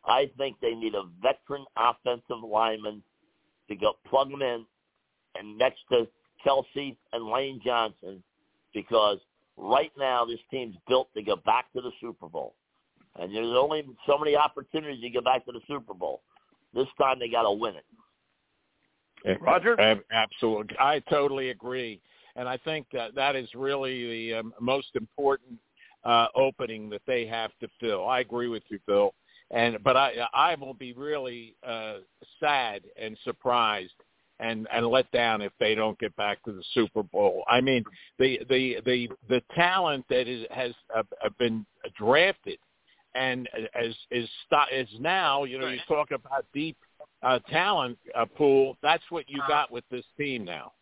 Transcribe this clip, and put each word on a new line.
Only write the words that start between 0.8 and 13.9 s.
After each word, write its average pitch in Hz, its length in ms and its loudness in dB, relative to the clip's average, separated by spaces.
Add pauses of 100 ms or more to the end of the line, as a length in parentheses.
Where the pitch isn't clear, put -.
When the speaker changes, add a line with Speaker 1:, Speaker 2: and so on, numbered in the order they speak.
Speaker 1:
a 98 100 -4 (180)
veteran 139 420 -2 (140)
offensive 117 680 -2
lineman 107 560 -2 (680)
to 110 60 -6
go 104 220 0 (100)
plug 135 240 0
'em 139 120 -6
in, 120 240 -4 (680)
and 104 220 -14
next 110 240 0 (100)
to 120 160 2 (400)
Kelce 139 500 -2 (160)
and 117 140 -8
Lane 131 380 -4
Johnson, 104 580 -2 (500)
because 104 460 2 (380)
right 131 420 0
now 127 260 0
this 117 140 -8 (140)
team's 120 240 -8 (100)
built 131 280 2
to 107 80 -8
go 101 120 0
back 110 380 0
to 131 80 -6
the 123 100 -10 (100)
Super 104 280 -14
Bowl. 71 260 -10 (640)
And 92 160 -8
there's 117 220 0
only 147 280 2 (220)